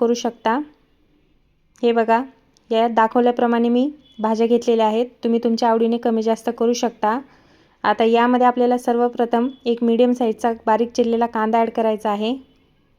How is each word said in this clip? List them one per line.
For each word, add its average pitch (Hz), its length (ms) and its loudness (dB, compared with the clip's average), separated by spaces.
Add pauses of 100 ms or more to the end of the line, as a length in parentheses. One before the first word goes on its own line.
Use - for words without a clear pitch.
करू 233 140 2
शकता. 233 440 -4 (1200)
हे 233 100 2
बघा, 226 280 2 (500)
या 226 180 2
दाखवल्याप्रमाणे 233 800 2
मी 247 200 0 (300)
भाज्या 220 280 0
घेतलेल्या 226 400 2
आहेत. 226 200 0 (180)
तुम्ही 233 200 0
तुमच्या 226 260 0
आवडीने 226 280 0
कमी 226 240 -2
जास्त 220 360 -2
करू 233 160 0
शकता. 233 440 -2 (680)
आता 208 200 0
यामध्ये 240 420 2
आपल्याला 247 320 2
सर्वप्रथम 240 720 -2 (160)
एक 233 200 -2
मीडियम 233 280 2
साईजचा 233 400 -2 (140)
बारीक 226 260 0
चिरलेला 233 360 0
कांदा 220 300 -2
ॲड 226 120 0
करायचा 220 400 -2
आहे. 214 240 -2 (640)